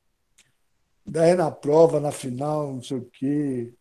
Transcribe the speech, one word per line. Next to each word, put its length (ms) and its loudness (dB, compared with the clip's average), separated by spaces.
Dez 300 4
na 140 0
prova, 500 4
na 100 -4
final, 640 -6
não 100 -10
sei 140 -8
o 140 -8
quê. 720 -4